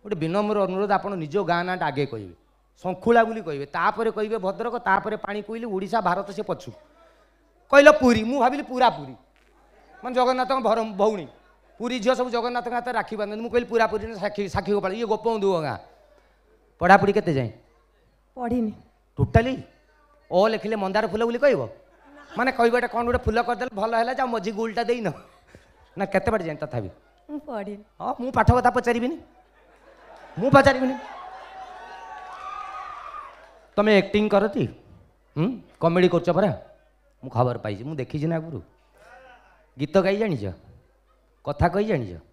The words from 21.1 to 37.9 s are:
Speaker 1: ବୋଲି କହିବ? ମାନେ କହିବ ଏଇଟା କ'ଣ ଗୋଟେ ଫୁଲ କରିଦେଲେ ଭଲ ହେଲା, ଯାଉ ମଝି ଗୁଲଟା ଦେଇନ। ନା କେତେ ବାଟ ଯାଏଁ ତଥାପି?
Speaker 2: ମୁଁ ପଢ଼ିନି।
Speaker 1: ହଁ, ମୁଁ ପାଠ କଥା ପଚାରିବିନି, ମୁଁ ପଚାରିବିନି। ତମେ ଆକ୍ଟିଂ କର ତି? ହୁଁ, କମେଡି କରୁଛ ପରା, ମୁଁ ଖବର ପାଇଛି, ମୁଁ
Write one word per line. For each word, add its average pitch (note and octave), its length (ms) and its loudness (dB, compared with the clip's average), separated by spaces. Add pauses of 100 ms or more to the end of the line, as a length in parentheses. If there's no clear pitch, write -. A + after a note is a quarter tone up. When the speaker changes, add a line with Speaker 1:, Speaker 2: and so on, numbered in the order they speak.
Speaker 1:
ବୋଲି A#3 140 -2
କହିବ? A#3+ 240 4 (720)
ମାନେ B3+ 160 0
କହିବ A#3+ 240 4
ଏଇଟା B3 120 0
କ'ଣ A#3 160 -2
ଗୋଟେ A#3+ 160 0
ଫୁଲ A3 220 0
କରିଦେଲେ A#3+ 340 -4
ଭଲ A3 200 -2
ହେଲା, A#3 160 0
ଯାଉ B3+ 160 -2
ମଝି A3 240 -4
ଗୁଲଟା A3+ 320 -4
ଦେଇନ। A3+ 240 -2 (880)
ନା G3 80 -2
କେତେ G3 280 0
ବାଟ G#3 100 -2
ଯାଏଁ D#3 140 -6
ତଥାପି? A#2+ 340 -8 (380)
Speaker 2:
ମୁଁ D4 160 -10
ପଢ଼ିନି। G#3 400 -10 (160)
Speaker 1:
ହଁ, A#3+ 200 -4
ମୁଁ B3 120 -4
ପାଠ A#3 240 4
କଥା B3+ 140 4
ପଚାରିବିନି, A#3+ 460 0 (1200)
ମୁଁ G#3+ 140 0
ପଚାରିବିନି। C4 440 6 (2750)
ତମେ G#3 140 4 (100)
ଆକ୍ଟିଂ G#3 280 0
କର G3+ 200 4
ତି? G#3 160 -2 (720)
ହୁଁ, D#3+ 100 0 (300)
କମେଡି F3 320 4
କରୁଛ E3+ 240 2
ପରା, F#3 180 2 (720)
ମୁଁ C3 80 -14
ଖବର B2 300 0
ପାଇଛି, G#2 240 -8
ମୁଁ D#3 120 -8